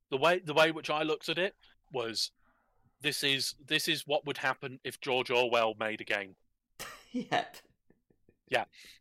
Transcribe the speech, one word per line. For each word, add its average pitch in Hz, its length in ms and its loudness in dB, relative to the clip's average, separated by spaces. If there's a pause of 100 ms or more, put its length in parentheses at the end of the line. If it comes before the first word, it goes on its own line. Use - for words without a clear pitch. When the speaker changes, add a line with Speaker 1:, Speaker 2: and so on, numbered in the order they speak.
(120)
Speaker 1:
the 139 60 -2
way, 165 200 4
the 165 160 -6
way 160 180 6
which 156 200 -6
I 151 100 0
looked 156 260 -2
at 165 120 -2
it 196 160 -2 (360)
was, 113 380 -4 (720)
this 143 220 -2
is, 139 320 0 (100)
this 151 220 0
is 156 180 -2
what 143 220 0
would 139 100 -4
happen 135 460 -2
if - 180 -10
George 127 300 0
Orwell 117 480 4
made 110 220 -4
a - 20 -10
game. 101 320 -4 (440)
Speaker 2:
<laughs> - 60 -10 (260)
Yep. - 460 -4 (880)
Speaker 1:
Yeah, 120 180 0 (360)